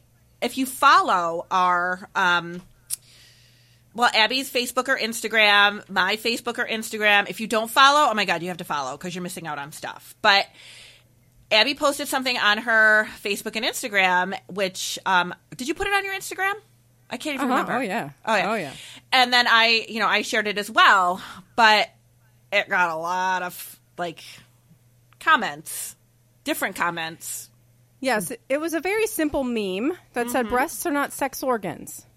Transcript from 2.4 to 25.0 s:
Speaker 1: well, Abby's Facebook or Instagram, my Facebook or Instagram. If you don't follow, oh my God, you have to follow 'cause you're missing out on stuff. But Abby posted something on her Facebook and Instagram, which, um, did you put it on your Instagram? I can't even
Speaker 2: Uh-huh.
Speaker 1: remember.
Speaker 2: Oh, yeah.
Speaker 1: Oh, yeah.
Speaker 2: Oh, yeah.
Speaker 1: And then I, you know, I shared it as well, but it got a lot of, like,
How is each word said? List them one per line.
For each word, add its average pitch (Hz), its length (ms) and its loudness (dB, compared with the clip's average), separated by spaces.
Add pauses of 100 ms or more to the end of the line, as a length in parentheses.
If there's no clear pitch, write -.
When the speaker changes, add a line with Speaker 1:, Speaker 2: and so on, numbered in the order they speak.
Speaker 1:
well, 240 200 2
Abby's 220 380 0
Facebook 254 360 -2
or 269 80 0
Instagram, 208 920 2
my 190 280 0
Facebook 233 420 -4
or 240 80 -4
Instagram. 208 640 0
If 190 120 -10
you 220 80 -6
don't 220 220 -2
follow, 285 400 6
oh 214 40 -2
my 208 100 0
God, 170 180 -2
you 175 60 -6
have 175 100 -8
to 180 60 -12
follow 143 320 -4
'cause 175 180 -10
you're 180 80 -8
missing 180 260 -10
out 147 100 -6
on 143 140 -12
stuff. - 500 -14
But 202 240 6 (1040)
Abby 220 240 4
posted 285 320 -2
something 254 300 -4
on 208 220 2
her 220 500 4 (160)
Facebook 208 320 -6
and 220 80 -4
Instagram, 190 720 0 (100)
which, 190 580 -6
um, 180 280 2 (220)
did 247 100 -8
you 330 80 -4
put 392 140 -2
it 403 60 2
on 392 100 2
your 392 100 -6
Instagram? 381 400 -4 (560)
I - 60 -6
can't 294 180 -6
even 254 160 -2
Speaker 2:
Uh-huh. 320 120 2
Speaker 1:
remember. 160 100 -4
Speaker 2:
Oh, 247 80 -2
yeah. 190 300 -4 (140)
Speaker 1:
Oh, 220 120 2
yeah. 185 140 0
Speaker 2:
Oh, 226 40 0
yeah. 160 180 -6 (400)
Speaker 1:
And 254 200 4
then 240 160 4
I, 226 400 4
you 220 100 -8
know, 202 80 2
I 196 160 2
shared 214 240 -2
it 202 120 -2
as 208 120 -6
well, 208 500 4 (360)
but 214 320 6 (640)
it 202 160 0
got 180 220 2
a 160 60 -4
lot 180 460 -2
of, - 380 -12 (160)
like, 175 260 -8 (960)